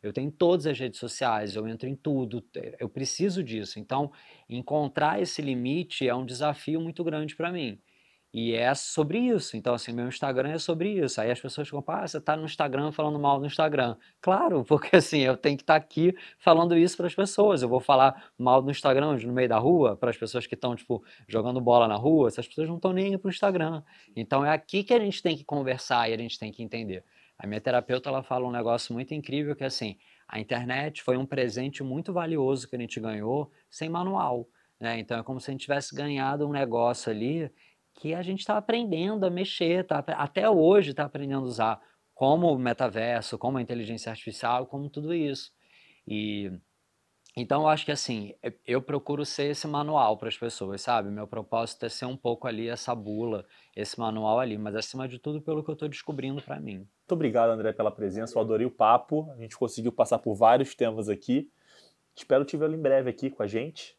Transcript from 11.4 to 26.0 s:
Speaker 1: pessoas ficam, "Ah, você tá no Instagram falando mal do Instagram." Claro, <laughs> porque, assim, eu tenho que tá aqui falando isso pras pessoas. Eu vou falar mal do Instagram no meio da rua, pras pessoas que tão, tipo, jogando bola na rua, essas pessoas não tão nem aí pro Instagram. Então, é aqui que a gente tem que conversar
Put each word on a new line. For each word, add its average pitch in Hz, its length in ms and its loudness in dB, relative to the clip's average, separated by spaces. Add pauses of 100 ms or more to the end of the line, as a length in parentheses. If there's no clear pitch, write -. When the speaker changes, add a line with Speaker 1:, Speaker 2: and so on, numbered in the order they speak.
Speaker 1:
pessoas 139 260 -8
ficam, 143 220 -8
"Ah, 190 180 -4
você 151 140 -6
tá 151 160 0
no 156 80 -8
Instagram 147 480 -2
falando 151 260 -2
mal 143 220 4
do 143 60 -4
Instagram." 143 500 0 (240)
Claro, 185 460 2
<laughs> - 20 -20
porque, - 260 4
assim, 156 240 6
eu 131 180 4
tenho 143 220 0
que - 60 -14
tá 160 100 6
aqui 156 400 2 (240)
falando 170 400 6
isso 175 180 6
pras 175 160 -2
pessoas. 196 480 4
Eu 123 80 0
vou 123 120 2
falar 131 580 4
mal 127 240 6
do 139 80 -2
Instagram 139 480 2
no 117 140 -4
meio 127 160 2
da 117 100 4
rua, 131 380 6
pras 120 200 0
pessoas 117 300 -6
que - 80 -6
tão, 120 220 -4
tipo, - 260 -6 (240)
jogando 120 340 -2
bola 120 280 8
na 104 80 0
rua, 135 320 6
essas 120 180 -4
pessoas 160 220 -4
não 170 100 -6
tão 185 140 0
nem 185 140 0
aí 196 120 -2
pro 190 120 -4
Instagram. 165 520 0 (320)
Então, 139 300 0
é 147 80 2
aqui 190 320 -2
que 240 100 4
a 240 60 6
gente 202 200 -2
tem 160 160 0
que 139 80 -16
conversar 131 640 0